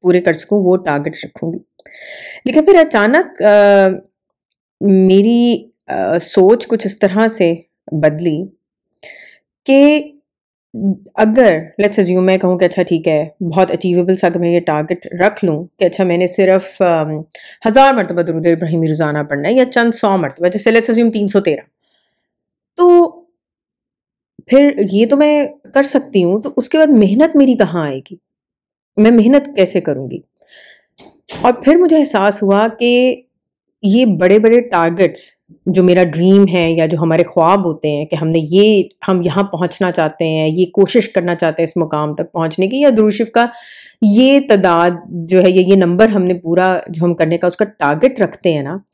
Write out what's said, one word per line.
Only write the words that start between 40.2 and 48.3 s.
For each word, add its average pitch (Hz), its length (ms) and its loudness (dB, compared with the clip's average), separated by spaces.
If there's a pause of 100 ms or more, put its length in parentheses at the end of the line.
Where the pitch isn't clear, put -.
हैं, 156 220 -2
ये 170 180 0
कोशिश 196 420 0
करना 175 280 -4
चाहते 160 260 -4
हैं 165 60 -2
इस - 100 -8
मुकाम 151 380 -4
तक 160 80 -8
पहुँचने 165 440 -6
की, 262 160 -4
या 294 60 4
दुरूद 214 220 2
शरीफ 220 180 -6
का 233 220 0 (520)
ये 254 360 4
तादाद 180 680 0
जो 175 340 -2
है, 185 100 4
ये, 185 120 2
ये 190 120 4
नंबर 190 340 2
हमने 185 240 -2
पूरा 180 480 -2 (100)
जो 165 140 -4
हम 175 80 0
करने 165 240 -2
का 175 100 -2
उसका 190 180 -2
टारगेट 180 560 -2
रखते 175 320 -4